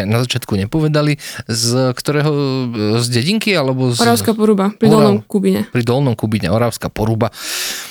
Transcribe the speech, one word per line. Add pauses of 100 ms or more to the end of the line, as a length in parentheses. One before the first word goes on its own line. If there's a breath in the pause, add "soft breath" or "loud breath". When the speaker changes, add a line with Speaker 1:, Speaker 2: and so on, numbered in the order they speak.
Speaker 1:
na
začiatku
nepovedali. (240 loud breath)
Z
ktorého, (640)
z
dedinky,
alebo
z
Speaker 2:
Oravská
Poruba,
pri
Speaker 1:
Orav-
Speaker 2:
Dolnom
Kubine.
Speaker 1:
Pri
Dolnom
Kubine,
Oravská
Poruba. (560 loud breath)